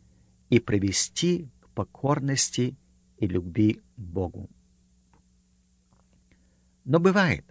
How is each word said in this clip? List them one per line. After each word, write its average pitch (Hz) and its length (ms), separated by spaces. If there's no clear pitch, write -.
и 180 100
привести 131 920
к - 80
покорности 135 1040
и 104 100
любви 92 540
к - 40
Богу. 90 500
Но 143 160
бывает, 180 520